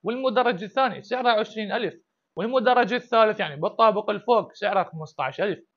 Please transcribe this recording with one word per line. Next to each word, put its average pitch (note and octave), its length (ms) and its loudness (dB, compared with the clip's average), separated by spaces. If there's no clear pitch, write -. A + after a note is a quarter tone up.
والمدرج A#3+ 600 -2
الثاني A#3+ 380 -2
سعره A#3+ 280 -2
عشرين G#3+ 420 -2
ألف، G3+ 220 -2
والمدرج A#3+ 580 2
الثالث، A3+ 460 2
يعني D#3 160 -6
بالطابق G#3 540 2
الفوق، G#3 440 0
سعره G3 300 0
خمسطعش D3 480 -6
ألف F#3+ 180 -2